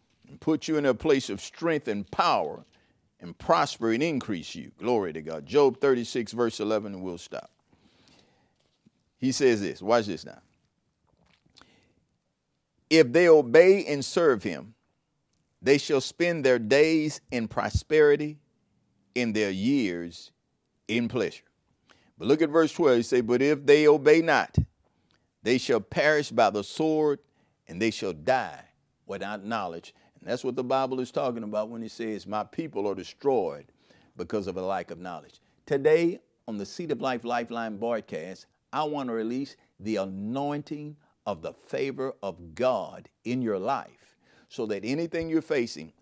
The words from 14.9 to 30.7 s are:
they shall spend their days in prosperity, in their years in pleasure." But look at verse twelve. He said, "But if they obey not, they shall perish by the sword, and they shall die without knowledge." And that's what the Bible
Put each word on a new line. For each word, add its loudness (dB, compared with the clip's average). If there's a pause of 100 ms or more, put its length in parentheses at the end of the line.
they 4
shall 0
spend -2
their 6
days 2 (100)
in -4
prosperity, 2 (760)
in -2
their 0
years -2 (560)
in -2
pleasure." -4 (720)
But -8
look 4
at 0
verse 4
twelve. 4
He 2
said, 0
"But 2
if 0
they 8
obey 6
not, 2 (880)
they 4
shall 0
perish 0
by 4
the -2
sword, 0 (480)
and -8
they 0
shall -6
die -4 (420)
without -10
knowledge." -8 (240)
And -20
that's -4
what -6
the -4
Bible -2